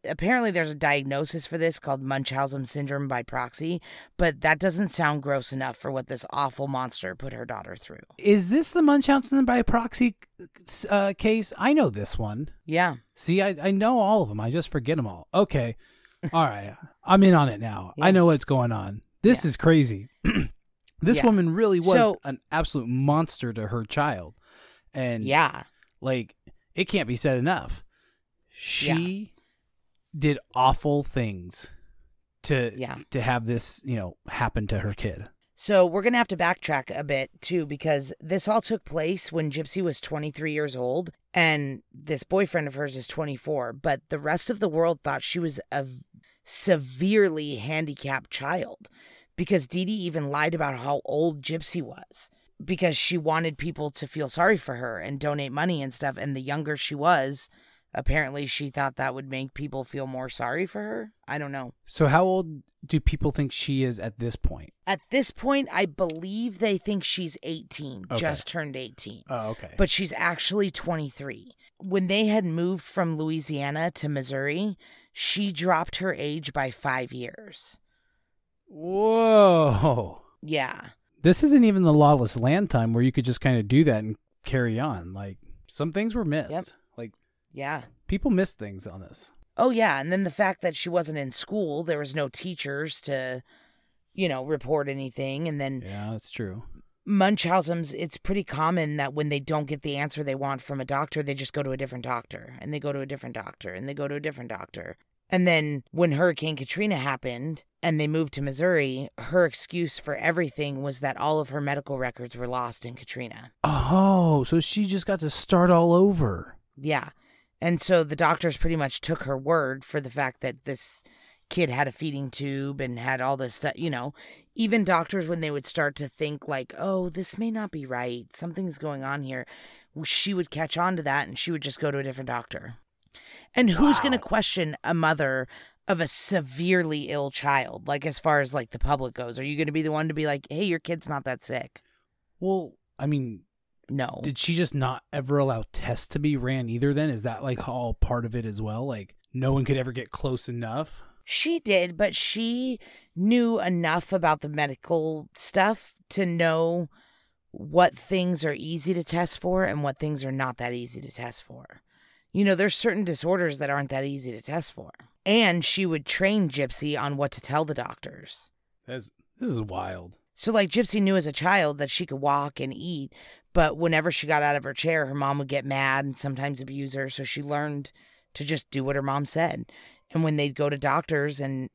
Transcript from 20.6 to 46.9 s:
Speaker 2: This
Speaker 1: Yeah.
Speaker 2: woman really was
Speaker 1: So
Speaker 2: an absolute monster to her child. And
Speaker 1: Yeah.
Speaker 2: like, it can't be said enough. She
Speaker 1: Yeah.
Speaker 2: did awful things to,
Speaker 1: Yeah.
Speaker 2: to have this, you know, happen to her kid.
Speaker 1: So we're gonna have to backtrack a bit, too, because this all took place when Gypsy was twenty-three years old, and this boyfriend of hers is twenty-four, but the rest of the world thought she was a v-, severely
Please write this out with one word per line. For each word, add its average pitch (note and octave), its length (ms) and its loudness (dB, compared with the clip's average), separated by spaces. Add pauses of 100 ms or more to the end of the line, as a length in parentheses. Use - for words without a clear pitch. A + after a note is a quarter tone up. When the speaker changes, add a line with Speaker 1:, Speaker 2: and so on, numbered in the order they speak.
Speaker 2:
This A3+ 180 4
Speaker 1:
Yeah. - 80 6
Speaker 2:
woman F#3 280 6
really G3+ 240 4
was F3 140 4
Speaker 1:
So G#3+ 320 6
Speaker 2:
an - 160 -6 (100)
absolute D3+ 380 -2
monster C#3 640 2
to G#2+ 160 -4
her A#2 160 -4
child. A2 500 -2 (580)
And A#2+ 320 -2
Speaker 1:
Yeah. C#3+ 380 2 (380)
Speaker 2:
like, C3 340 -4 (400)
it F#3+ 120 2
can't E3 200 0
be B2 80 -2
said B2+ 240 2
enough. D3 460 -2 (640)
She - 400 -4
Speaker 1:
Yeah. F3+ 520 -2 (760)
Speaker 2:
did C#3+ 200 2 (180)
awful C#3+ 480 4
things G2 680 -6 (720)
to, B2 340 0
Speaker 1:
Yeah. B2 200 -8 (140)
Speaker 2:
to C3+ 100 -2
have A#2+ 260 0
this, A#2 380 -4
you C3 100 -4
know, F#2+ 220 -6 (100)
happen A2 400 -2
to G2+ 140 0
her G2+ 120 -2
kid. F#2+ 360 -8 (260)
Speaker 1:
So F#3+ 320 6
we're F3+ 160 0
gonna A#3+ 160 2
have A#3 100 4
to F#3 80 -4
backtrack D#3+ 560 0
a D3+ 120 -6
bit, C3+ 260 -2 (100)
too, F3 240 -2
because C#3+ 560 -2
this F3 280 -2
all G#3+ 120 6
took - 240 -2
place E3 460 -2
when D#3 220 0
Gypsy D#3 280 -4
was E3+ 200 0
twenty-three D3+ 520 -6
years D3 220 -2
old, C3 360 -2 (220)
and D3 520 2 (100)
this D3 300 -6
boyfriend F3 420 2
of C3+ 80 -8
hers C#3 220 -6
is B2+ 100 -8
twenty-four, C#3+ 680 -4
but C#3 340 -2
the D3+ 100 -4
rest D3+ 320 -2
of G#3 80 -4
the G3+ 100 0
world E3 360 2
thought C#3 180 -2
she - 160 -4
was D#3 220 -4 (100)
a C#3 140 -4
v-, B2+ 160 -14 (440)
severely D#3 1120 2